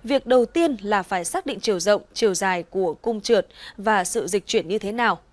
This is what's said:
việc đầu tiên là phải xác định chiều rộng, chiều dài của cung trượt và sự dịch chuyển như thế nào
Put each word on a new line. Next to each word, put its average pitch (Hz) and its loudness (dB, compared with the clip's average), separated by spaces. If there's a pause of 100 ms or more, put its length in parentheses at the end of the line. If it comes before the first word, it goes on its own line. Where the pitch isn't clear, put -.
việc 254 0
đầu 240 4
tiên 320 0
là 202 0
phải 180 -4
xác 370 -4
định 202 -6
chiều 190 0
rộng, 202 2 (120)
chiều 202 2
dài 185 -2
của 180 -4
cung 220 -4
trượt 202 2 (300)
và 202 0
sự 170 -4
dịch 185 -2
chuyển 170 -2
như 208 -2
thế 202 -6
nào 226 0 (140)